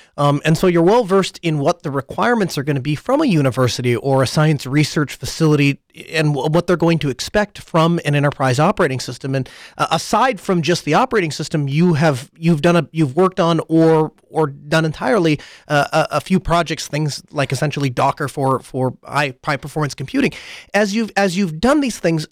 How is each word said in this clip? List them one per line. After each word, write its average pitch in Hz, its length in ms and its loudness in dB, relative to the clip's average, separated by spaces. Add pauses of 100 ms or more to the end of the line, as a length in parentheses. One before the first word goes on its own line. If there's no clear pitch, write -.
(160)
Um, 143 300 2
and 156 120 2
so 190 100 2
you're 170 140 4
well 214 220 4
versed 185 380 0
in 160 180 -2
what 147 240 -2
the 156 80 -6
requirements 196 640 -2
are 139 60 -2
gonna 139 160 -2
be 147 160 -2
from 269 260 -2
a 330 40 2
university 127 720 2
or 135 280 2
a 123 40 0
science 156 380 0
research 143 500 -2
facility 147 640 0 (280)
and 156 240 -2
w-, 135 180 -2
what 170 160 0
they're 175 100 2
going 165 220 2
to 147 100 -2
expect - 500 -4
from 165 460 0
an 143 100 0
enterprise 139 440 0
operating 156 420 0
system. 135 340 -8
And, 131 140 -4 (280)
uh, 143 140 -2
aside 220 480 0
from 180 220 0
just 165 240 -2
the 147 80 -2
operating 202 380 0
system, 147 360 -4
you 160 280 2
have, 143 420 0
you've 165 240 2
done 175 160 4
a, 160 160 0
you've 151 240 -2
worked 180 240 2
on 165 260 2
or, 160 460 4 (160)
or 156 180 0
done 147 380 -2
entirely, 165 520 0 (300)
uh, 147 240 0
a, 151 260 0
a 139 40 -4
few 190 180 0
projects, 165 480 -2
things 147 440 -6
like 139 200 -2
essentially 143 380 -2
Docker 135 400 -2
for, 131 320 -2
for 127 420 -4
high, 135 300 -4 (100)
high 147 140 -4
performance 147 360 -6
computing. 165 380 -2 (420)
As 202 220 0
you've, 220 220 -2
as 196 180 2
you've 170 240 -2
done 285 220 4
these 254 180 -4
things, 165 320 0